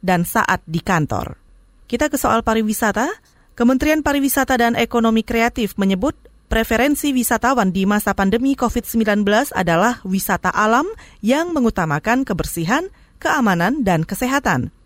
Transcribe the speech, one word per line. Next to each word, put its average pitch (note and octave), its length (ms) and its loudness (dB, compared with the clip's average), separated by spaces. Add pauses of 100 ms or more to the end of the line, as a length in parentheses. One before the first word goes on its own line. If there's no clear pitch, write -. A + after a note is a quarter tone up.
dan F3 240 0
saat - 400 -2
di E3 160 -2
kantor. D#3 560 -2 (480)
Kita D4 240 -2
ke D4 80 -4
soal A3+ 240 0
pariwisata. A3 640 0 (480)
Kementerian C4+ 480 2
Pariwisata C#4 560 0
dan A#3 160 2
Ekonomi A3+ 480 0
Kreatif A#3 560 -2
menyebut F#3+ 380 0 (340)
preferensi B3+ 640 0
wisatawan A#3 560 2
di F#3 160 0
masa G#3 300 0
pandemi A#3 420 0
covid A#3 240 -2
sembilan G#3+ 400 0
belas G#3 320 0
adalah F#3 480 0
wisata F#3+ 480 -2
alam A3+ 380 0 (340)
yang D#4 320 0
mengutamakan A3 720 0
kebersihan, G3 640 -2 (320)
keamanan, A3+ 640 2
dan E3+ 160 2
kesehatan. A#3+ 720 -2 (120)